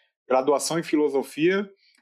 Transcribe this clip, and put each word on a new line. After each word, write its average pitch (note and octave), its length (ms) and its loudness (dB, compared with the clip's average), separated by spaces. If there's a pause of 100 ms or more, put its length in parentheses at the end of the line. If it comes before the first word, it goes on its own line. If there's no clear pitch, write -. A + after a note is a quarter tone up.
(280)
graduação C#3 520 0
em E3 40 -4
filosofia D3+ 840 0 (320)